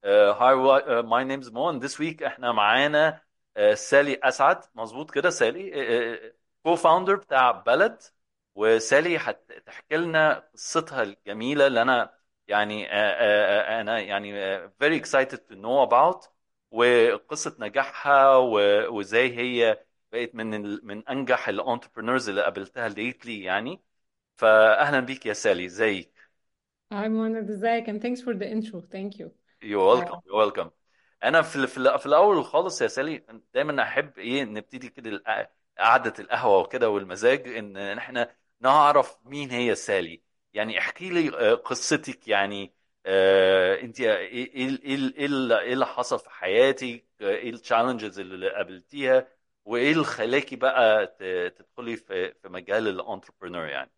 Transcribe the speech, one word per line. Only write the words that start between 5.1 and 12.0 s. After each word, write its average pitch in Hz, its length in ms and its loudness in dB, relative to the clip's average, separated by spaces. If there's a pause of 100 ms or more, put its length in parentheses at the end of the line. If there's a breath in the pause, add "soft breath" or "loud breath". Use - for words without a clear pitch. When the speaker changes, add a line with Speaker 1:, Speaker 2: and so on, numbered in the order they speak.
Speaker 1:
كده، 151 180 0
سالي؟ 170 420 -2
Uh, 117 480 -4
uh, - 500 -12
co-founder 175 420 2
بتاع 135 400 2
بلد. 170 460 0 (580)
وسالي 113 640 2
هتحكي - 800 -10
لنا 160 460 0 (100)
قصتها 156 500 -4
الجميلة 110 640 -2
اللي 120 140 2
أنا 120 320 0 (340)